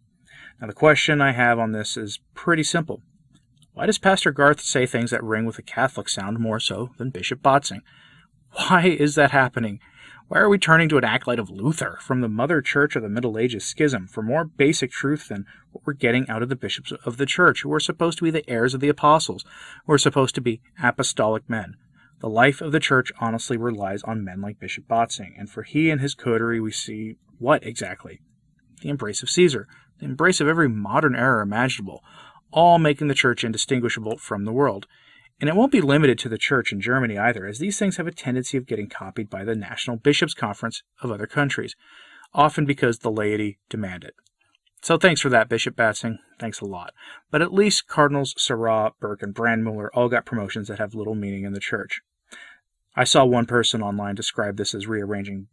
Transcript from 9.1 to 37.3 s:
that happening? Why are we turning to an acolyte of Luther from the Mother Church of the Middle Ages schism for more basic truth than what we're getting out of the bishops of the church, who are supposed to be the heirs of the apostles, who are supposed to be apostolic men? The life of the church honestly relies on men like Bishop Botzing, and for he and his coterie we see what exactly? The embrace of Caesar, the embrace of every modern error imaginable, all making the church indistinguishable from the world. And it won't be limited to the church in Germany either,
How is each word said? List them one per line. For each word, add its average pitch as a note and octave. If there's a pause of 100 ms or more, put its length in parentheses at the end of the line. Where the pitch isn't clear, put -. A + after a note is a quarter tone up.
that C#3+
happening? B2 (480)
Why D#3+
are G#3
we G3+
turning D#3+
to D3+
an B2
acolyte A#2+
of G#2
Luther G#2
from B2+
the A#2+
Mother C3
Church D3
of A#2+
the G#2
Middle A2
Ages A#2
schism B2+
for A2
more C#3
basic D3
truth D3
than G2+ (260)
what -
we're D3+
getting B2+
out A2+
of B2
the C3+
bishops -
of A#2+
the C3+
church, E3+
who C#3+
are D#3
supposed E3
to -
be E3
the D#3
heirs B2
of C3
the C#3+
apostles, D3 (400)
who D#3
are C#3
supposed C3+
to C3+
be A#2 (200)
apostolic A2+
men? G#2 (460)
The A2+
life B2
of D#3+
the D#3
church B2+
honestly A2+
relies G#2
on A2+
men F#2
like G#2
Bishop -
Botzing, A2+
and G2+
for -
he D#3+
and C#3+
his C#3
coterie A#2
we A2
see A2 (200)
what C#3
exactly? - (640)
The C#3+
embrace G#2+
of -
Caesar, D3 (320)
the D3+
embrace C#3+
of D3
every D#3
modern A#2
error A#2+
imaginable, G#2 (480)
all E3+
making D3+
the C#3
church B2
indistinguishable A#2
from G2+
the A2
world. A#2+ (540)
And A#2+
it D#3+
won't C4
be B3+
limited C#3
to -
the A2
church B2
in G2+
Germany A#2
either, G#2+